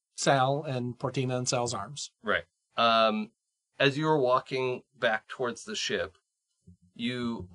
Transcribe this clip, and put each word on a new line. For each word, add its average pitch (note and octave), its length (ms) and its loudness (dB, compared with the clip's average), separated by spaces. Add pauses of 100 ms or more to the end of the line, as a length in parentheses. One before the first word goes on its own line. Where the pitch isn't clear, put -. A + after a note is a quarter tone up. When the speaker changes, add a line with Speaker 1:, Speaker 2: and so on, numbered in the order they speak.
(160)
Speaker 1:
Sal, C#3 480 2
and B2 360 -6
Portina B2+ 380 -2
in B2+ 80 -4
Sal's A#2+ 280 -2
arms. A2 380 -10 (100)
Speaker 2:
Right. F#2+ 220 0 (340)
Um, A2+ 540 4 (480)
as C3+ 180 4
you D#3 100 0
are D#3 120 4
walking B2+ 640 0 (160)
back A2 280 0
towards A#2+ 360 -6
the G#2+ 120 -10
ship, F#2+ 420 -4 (760)
you A#2+ 600 -6